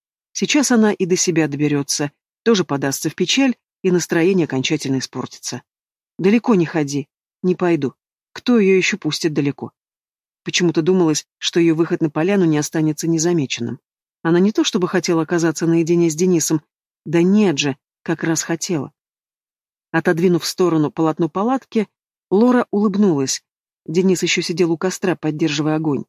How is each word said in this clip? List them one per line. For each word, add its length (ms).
Сейчас 380
она 220
и 120
до 120
себя 320
доберется, 640
тоже 220
подастся 460
в 40
печаль, 400
и 80
настроение 540
окончательно 540
испортится. 640
"Далеко 360
не 120
ходи. 420
Не 120
пойду. 400
Кто 260
её 180
ещё 200
пустит 360
далеко?" 400
Почему-то 380
думалось, 440
что 220
её 140
выход 260
на 100
поляну 340
не 140
останется 480
незамеченным. 720
Она 180
не 120
то 120
чтобы 240
хотела 340
оказаться 440
наедине 440
с 40
Денисом, 480
да 180
нет 360
же, 180
как 220
раз 180
хотела. 500
Отодвинув 520
в 40
сторону 440
полотно 380
палатки, 600
Лора 400
улыбнулась. 760
Денис 360
ещё 200
сидел 300
у 60
костра, 380
поддерживая 600
огонь. 320